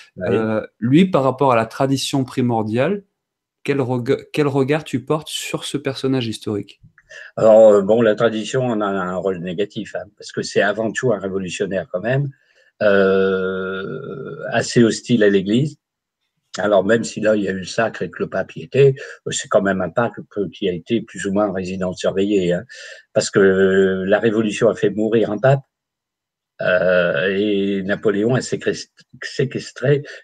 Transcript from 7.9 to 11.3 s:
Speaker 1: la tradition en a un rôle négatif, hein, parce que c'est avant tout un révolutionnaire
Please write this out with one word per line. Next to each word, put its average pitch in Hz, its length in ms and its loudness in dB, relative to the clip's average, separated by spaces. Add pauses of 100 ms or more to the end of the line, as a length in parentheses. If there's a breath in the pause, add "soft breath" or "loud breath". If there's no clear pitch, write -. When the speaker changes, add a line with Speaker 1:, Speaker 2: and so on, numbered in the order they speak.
Speaker 1:
la 107 120 4
tradition 113 520 -2
en 113 160 -2
a 104 40 -2
un 92 300 -4
rôle 92 220 -2
négatif, 92 560 -6
hein, 90 100 -10 (140)
parce - 140 -18
que 117 100 -6
c'est - 180 -2
avant 104 320 -2
tout 117 200 -2
un 98 60 -2
révolutionnaire 92 720 -6